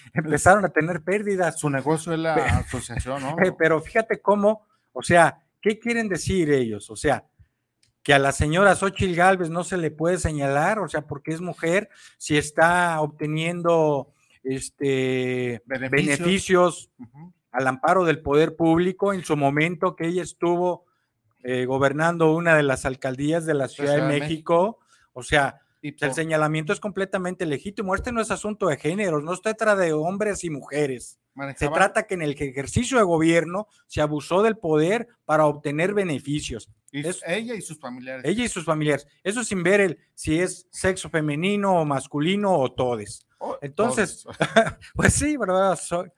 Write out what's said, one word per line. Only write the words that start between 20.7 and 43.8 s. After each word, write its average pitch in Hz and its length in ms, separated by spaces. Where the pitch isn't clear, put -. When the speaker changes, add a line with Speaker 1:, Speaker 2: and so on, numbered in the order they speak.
Speaker 1:
eh, 127 200
gobernando 151 680
una 165 220
de 147 60
las 131 240
alcaldías 143 600
de 156 80
la 135 140
Ciudad 143 240
de 147 60
Speaker 2:
Ciudad 139 140
de 147 80
Speaker 1:
México, 170 580
o 127 100
sea, 139 380
Speaker 2:
Y 151 80
Speaker 1:
el 143 80
Speaker 2:
por 147 180
Speaker 1:
señalamiento 156 580
es 196 80
completamente 185 680
legítimo. 190 480
Este 220 180
no 233 80
es 226 100
asunto 208 380
de 143 100
géneros, 165 460
no 175 120
se 180 60
trata 220 340
de 170 160
hombres 185 520
y 170 60
mujeres. 139 680
Speaker 2:
Manejaba 139 240
Speaker 1:
Se 147 160
trata 202 320
que 196 80
en 175 80
el 147 160
ejercicio 151 600
de 220 60
gobierno 170 600
se - 160
abusó 151 400
del 220 160
poder 165 500
para 156 220
obtener 147 480
beneficios. 147 760
Speaker 2:
Y 143 160
Speaker 1:
Es 180 180
Speaker 2:
ella 226 280
y 190 80
sus - 180
familiares. 127 440
Speaker 1:
ella 208 200
y 220 40
sus 170 160
familiares. 151 420
Eso 214 180
sin 196 200
ver 196 180
el, 180 180
si 156 240
es 180 320
sexo 185 380
femenino 175 720
o 156 60
masculino 160 680
o 135 180
todes. 120 540
Speaker 2:
O - 240
Speaker 1:
Entonces, 190 600